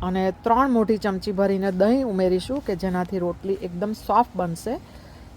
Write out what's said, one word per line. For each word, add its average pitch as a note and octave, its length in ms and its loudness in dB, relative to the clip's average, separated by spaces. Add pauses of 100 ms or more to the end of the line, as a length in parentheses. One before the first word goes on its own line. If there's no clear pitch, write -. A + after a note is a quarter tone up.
અને F#3 220 0 (180)
ત્રણ B3 280 4
મોટી A3 280 2
ચમચી G3 340 -2
ભરીને G3 400 2
દહીં A3+ 360 4
ઉમેરીશું F#3 580 0
કે G3 100 -2
જેનાથી F3+ 420 -2
રોટલી F3 440 -4
એકદમ F3+ 300 -6
સોફ્ટ A3 440 0
બનશે. F3+ 380 -4 (640)